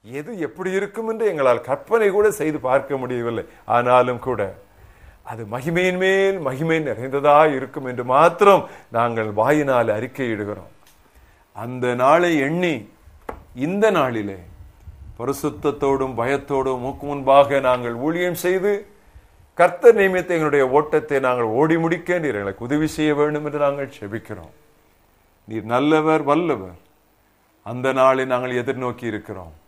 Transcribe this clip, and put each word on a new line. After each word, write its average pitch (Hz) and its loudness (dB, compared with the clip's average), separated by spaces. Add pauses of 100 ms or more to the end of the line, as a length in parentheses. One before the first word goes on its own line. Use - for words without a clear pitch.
எது 151 -12
எப்படி 170 -6
இருக்கும் 202 -4
என்று 226 -2
எங்களால் 135 2
கற்பனை 208 0
கூட 208 4
செய்து 151 -4
பார்க்க 135 0
முடியவில்லை. 120 -4 (200)
ஆனாலும் 123 4
கூட 107 -4 (640)
அது 110 -14
மகிமையின் 165 -2
மேல் 190 2
மகிமை 156 -2
நிறைந்ததா 143 2
இருக்கும் 131 -8
என்று 123 -6
மாத்திரம் 170 4 (220)
நாங்கள் 113 -2
வாயினால் 127 2
அறிக்கையிடுகிறோம். 107 -6 (840)
அந்த 123 -6
நாளை 160 4
எண்ணி 147 -2 (680)
இந்த 190 0
நாளிலே 117 -2 (800)
பரிசுத்தத்தோடும் 139 -2
பயத்தோடும் 131 -2
உமக்கு 135 -8
முன்பாக 139 4
நாங்கள் 123 -2
ஊழியம் 165 -4
செய்து, 190 -2 (680)
கர்த்தர் 180 6
நியமித்த 185 0
எங்களுடைய 147 2
ஓட்டத்தை 151 0
நாங்கள் 127 0
ஓடி 143 2
முடிக்க 170 -2
நீர் 143 -4
எங்களுக்கு 101 -6
உதவி 147 -2
செய்ய 151 -2
வேண்டும் 147 -2
என்று 147 -6
நாங்கள் 139 -2
செபிக்கிறோம். 104 -12 (920)
நீர் 110 -10
நல்லவர், 151 2
வல்லவர். 139 -2 (840)
அந்த 127 -4
நாளை 131 4
நாங்கள் 127 -4
எதிர்நோக்கி 123 -6
இருக்கிறோம். 95 -10